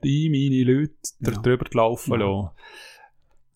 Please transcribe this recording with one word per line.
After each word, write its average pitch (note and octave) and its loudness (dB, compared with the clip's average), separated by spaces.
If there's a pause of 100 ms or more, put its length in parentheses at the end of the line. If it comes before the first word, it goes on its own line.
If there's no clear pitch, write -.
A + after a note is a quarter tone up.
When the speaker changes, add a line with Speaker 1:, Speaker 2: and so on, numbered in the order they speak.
Speaker 1:
ich D3 0
meine C3+ 2
Leute, C3+ 2 (260)
Speaker 2:
Ja. B2 -2
Speaker 1:
da G#2+ -8
drüber B2 0
zu A#2 -2
laufen A#2 0
Speaker 2:
Ja. A#2+ 0
Speaker 1:
lassen? G2 -2 (1080)